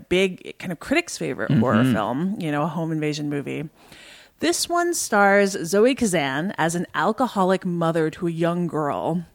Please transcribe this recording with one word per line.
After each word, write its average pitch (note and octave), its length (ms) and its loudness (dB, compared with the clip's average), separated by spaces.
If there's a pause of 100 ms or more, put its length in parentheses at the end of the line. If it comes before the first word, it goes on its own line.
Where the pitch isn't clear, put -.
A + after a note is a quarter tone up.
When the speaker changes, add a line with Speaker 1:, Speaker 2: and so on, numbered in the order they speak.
Speaker 1:
big F#3 500 -2
kind F3+ 140 -8
of - 80 -12
critics' - 360 -2
favorite C#3 340 -4
horror A#2 320 4
Speaker 2:
Mm-hmm. C3 100 2
Speaker 1:
film, B2+ 440 -2
you D#3+ 140 -4
know, D3 120 0
a E3 40 -2
home E3 240 -4
invasion D3+ 380 -4
movie. C#3+ 400 -6 (720)
This E4+ 280 -2
one F4 260 0
stars G3+ 580 4
Zoe G3+ 440 2
Kazan E3 640 0
as E3 180 0
an F3 180 -2
alcoholic F#3+ 720 0
mother E3 440 0
to E3+ 180 -6
a E3+ 40 -2
young E3+ 360 0
girl. D3 560 -2 (120)